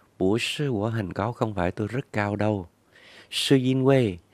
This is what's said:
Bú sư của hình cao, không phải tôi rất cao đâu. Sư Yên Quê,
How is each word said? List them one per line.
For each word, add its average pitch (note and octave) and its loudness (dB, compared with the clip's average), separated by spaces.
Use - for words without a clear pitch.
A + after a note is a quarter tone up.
Bú F#2+ 2
sư D3 -4
của A2 -2
hình G#2 -4
cao, A2+ -4
không A2 -4
phải F2+ 0
tôi G#2+ -4
rất B2 -8
cao G#2 -2
đâu. G2+ -2
Sư - 2
Yên C3 2
Quê, B2 4